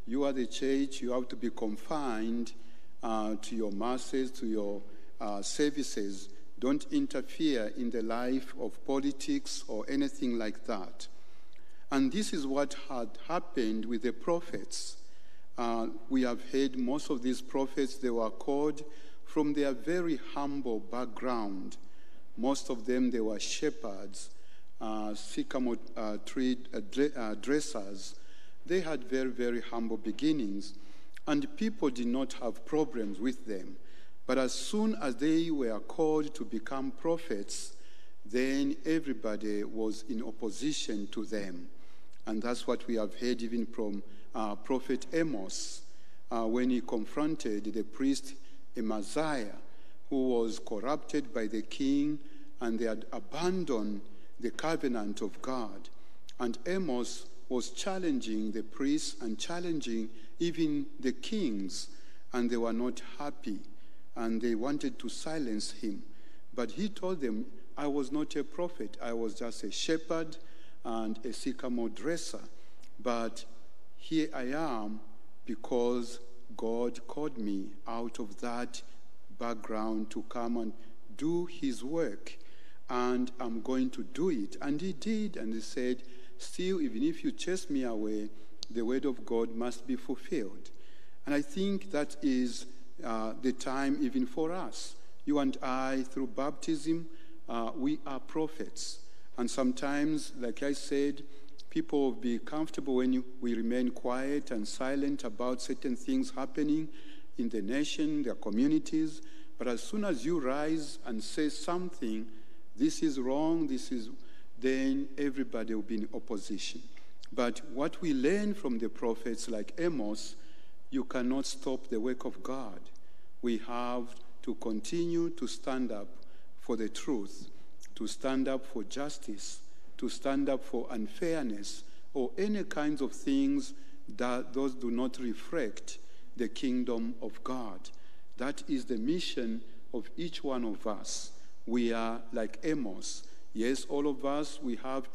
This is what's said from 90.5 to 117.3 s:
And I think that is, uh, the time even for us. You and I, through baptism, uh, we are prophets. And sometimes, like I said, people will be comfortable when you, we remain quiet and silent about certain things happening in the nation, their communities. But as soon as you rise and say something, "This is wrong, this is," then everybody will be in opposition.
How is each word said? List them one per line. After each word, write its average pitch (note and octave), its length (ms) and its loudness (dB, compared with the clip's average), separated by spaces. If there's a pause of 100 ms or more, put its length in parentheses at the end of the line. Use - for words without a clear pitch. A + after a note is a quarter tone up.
And C#3+ 80 2
I D3 80 4
think F#3+ 480 0
that D3 320 0
is, B2+ 440 2 (360)
uh, A2 400 0
the C3 100 4
time C#3 480 2
even B2+ 240 2
for D#3+ 280 0
us. E3+ 420 -2 (300)
You C#3+ 160 4
and C3+ 200 2
I, C3 440 0
through C3 240 -2
baptism, D3+ 800 0 (380)
uh, A#2 260 0
we C#3+ 320 2
are C3+ 140 -2
prophets. - 800 -2 (360)
And A#2+ 140 2
sometimes, C#3+ 880 2
like A#2+ 240 -2
I C#3+ 100 2
said, C#3 520 0 (440)
people D3+ 360 2
will C3 80 4
be A#2+ 260 0
comfortable C#3 560 0
when B2+ 180 4
you, B2+ 120 2 (160)
we A#2+ 140 2
remain A#2+ 360 2
quiet C3 640 0
and G#2+ 140 0
silent C#3 580 0
about B2 360 0
certain C3 360 0
things C3 340 0
happening D3+ 580 2 (480)
in A#2 120 2
the A2 120 0
nation, D3 640 2
their G#2+ 140 0
communities. D3+ 840 2 (380)
But C3 80 0
as A#2+ 160 0
soon G#3 220 0
as C#3 200 0
you E3+ 140 2
rise D3 680 0
and A2 180 -2
say D3+ 280 2
something, D3 800 0 (440)
"This D3+ 280 2
is C#3 180 2
wrong, D#3 460 4
this B2+ 260 0
is," A2+ 160 -2 (500)
then C3+ 600 2
everybody A#2+ 560 0
will G#2+ 80 0
be A2 140 0
in A2 180 0
opposition. A2 680 -2 (480)